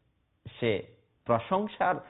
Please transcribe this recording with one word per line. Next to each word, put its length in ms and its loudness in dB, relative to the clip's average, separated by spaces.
সে 240 0
প্রশংসার 720 2